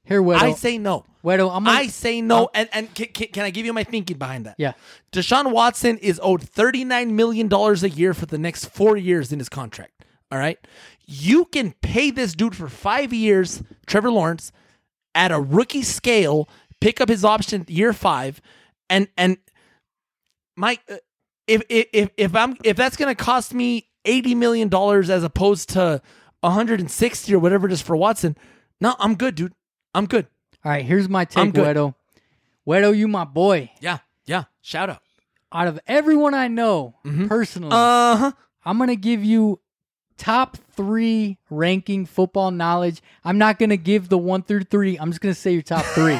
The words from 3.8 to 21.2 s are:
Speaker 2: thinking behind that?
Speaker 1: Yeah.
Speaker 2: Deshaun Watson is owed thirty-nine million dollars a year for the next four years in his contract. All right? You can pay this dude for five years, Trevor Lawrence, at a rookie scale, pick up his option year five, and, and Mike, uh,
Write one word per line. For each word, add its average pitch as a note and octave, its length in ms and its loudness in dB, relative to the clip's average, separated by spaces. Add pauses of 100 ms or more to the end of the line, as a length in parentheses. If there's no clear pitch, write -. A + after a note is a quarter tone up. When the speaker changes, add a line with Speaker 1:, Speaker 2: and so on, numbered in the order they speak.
Speaker 2:
thinking F3+ 320 -6
behind C3 300 -10
that? G#2 100 -18
Speaker 1:
Yeah. C#3+ 160 -4 (400)
Speaker 2:
Deshaun B3+ 400 0
Watson A#3 460 2
is F3 220 -2
owed F#3 220 0
thirty-nine B3 720 -2
million A3+ 320 2
dollars G3+ 360 2
a G3 60 0
year F3 240 0
for E3+ 120 -8
the D#3 120 -8
next D#3+ 280 -6
four G#3 320 2
years F3 340 -2
in D3 80 -8
his B2+ 80 -10
contract. - 560 -16 (260)
All C3+ 100 -6
right? D3+ 180 -4 (480)
You E3 380 2
can B3 380 -4
pay C#4 280 0
this B3 220 -4
dude F#3+ 240 -4
for E3+ 140 -12
five A#3 420 -4
years, G#3 500 2 (240)
Trevor G#3+ 260 0
Lawrence, E3+ 420 -2 (600)
at F3+ 160 2
a D#3 120 0
rookie G3 400 0
scale, F3+ 680 0 (320)
pick A3+ 220 0
up A3 80 0
his G#3 160 2
option G#3 420 0
year G3 240 2
five, C#3+ 480 -2 (500)
and, G3 280 2
and F#3 200 2 (1160)
Mike, A3+ 340 -4
uh, G3+ 80 -14 (500)